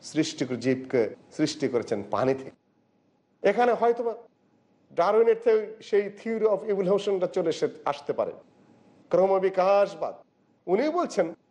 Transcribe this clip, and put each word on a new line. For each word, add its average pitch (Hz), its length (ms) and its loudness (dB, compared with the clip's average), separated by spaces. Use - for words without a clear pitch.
সৃষ্টি 151 440 -4
করে, 123 120 -4
জীবকে 127 580 -2
সৃষ্টি 151 360 -2
করেছেন 110 440 -2
পানি 131 240 0
থেকে। - 160 -12
এখানে 233 240 2
হয়তোবা 233 400 0
ডারউইনের 214 500 4
থেকে 214 380 2
সেই 202 280 0
theory 220 380 -2
of 208 280 -2
evolutionটা 190 520 0
চলে 170 220 -2
এসে 151 180 0
আসতে 143 280 -4
পারে, 101 180 -2
ক্রমবিকাশবাদ। 190 1080 2
উনি 220 240 2
বলছেন 226 460 -2